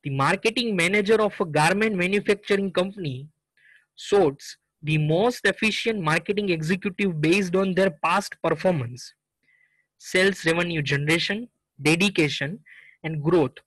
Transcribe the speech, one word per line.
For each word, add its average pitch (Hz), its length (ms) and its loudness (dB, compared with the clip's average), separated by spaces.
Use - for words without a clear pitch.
the 147 60 -6
marketing 196 640 0
manager 202 440 2
of 208 200 0
a 202 40 2
garment 180 520 2
manufacturing 196 760 0
company 180 560 -4
sorts - 640 0
the 151 160 0
most 170 460 2
efficient 214 560 0
marketing 180 500 -2
executive 180 720 -2
based 175 360 2
on 190 180 0
their 190 160 4
past 185 540 -2
performance, 151 720 -2
sales 185 460 0
revenue 165 380 0
generation, 160 680 -2
dedication, 160 760 0
and 156 180 -6
growth. 156 360 2